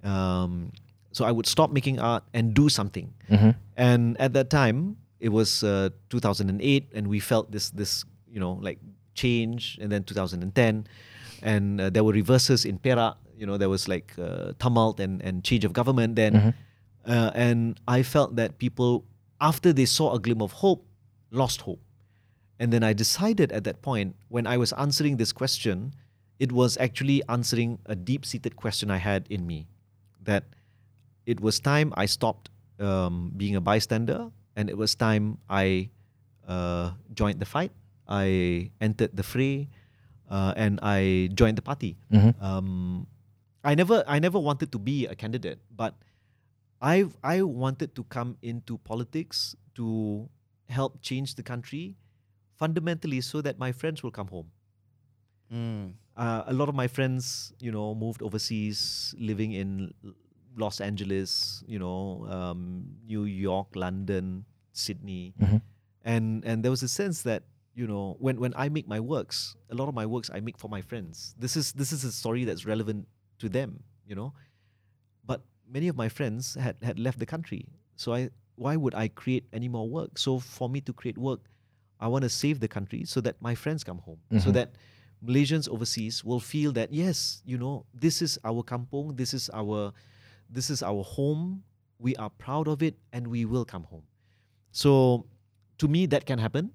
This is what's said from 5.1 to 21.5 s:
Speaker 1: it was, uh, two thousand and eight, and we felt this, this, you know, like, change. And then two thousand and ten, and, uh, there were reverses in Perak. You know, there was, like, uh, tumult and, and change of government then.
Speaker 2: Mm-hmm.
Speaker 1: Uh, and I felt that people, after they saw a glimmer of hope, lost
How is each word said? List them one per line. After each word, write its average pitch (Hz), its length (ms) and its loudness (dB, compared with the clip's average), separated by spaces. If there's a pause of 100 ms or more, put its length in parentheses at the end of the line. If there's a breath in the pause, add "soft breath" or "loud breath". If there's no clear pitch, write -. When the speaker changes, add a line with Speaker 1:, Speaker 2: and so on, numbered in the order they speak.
Speaker 1:
it 113 100 0
was, 107 340 4
uh, 98 260 4 (200)
two 123 100 0
thousand 101 300 2
and 101 120 0
eight, 139 320 2
and 104 140 -2
we 104 120 2
felt 110 320 2
this, 107 180 -4
this, - 340 -4 (240)
you 113 120 -10
know, 92 220 -2
like, 95 180 -6 (340)
change. 117 680 0
And 104 120 -4
then 101 120 0
two - 120 -10
thousand 90 280 -2
and 95 100 -4
ten, 110 340 4 (540 loud breath)
and, 101 380 2
uh, 95 100 2
there 110 140 6
were 110 80 8
reverses 117 540 6
in 98 140 -4
Perak. 120 360 2 (220)
You 110 80 -10
know, 101 120 -2
there 98 120 4
was, 95 180 0
like, 92 320 -4
uh, 87 400 -6
tumult 113 400 4
and, 95 220 -2
and 92 220 -4
change 113 200 2
of 104 80 2
government 117 440 2
then. 110 180 6
Speaker 2:
Mm-hmm. 107 180 8 (560 soft breath)
Speaker 1:
Uh, 117 280 4
and 117 520 2
I 123 160 4
felt 131 320 2
that 113 240 -2
people, 123 460 2 (340)
after 160 320 4
they 135 140 6
saw 156 280 2
a 120 60 0
glimmer 113 240 0
of 98 80 -4
hope, - 340 2 (460)
lost 123 300 0